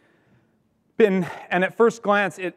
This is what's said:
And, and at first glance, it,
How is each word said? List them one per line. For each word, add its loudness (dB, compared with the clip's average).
And, 2
and 0
at -4
first 0
glance, 0
it, -8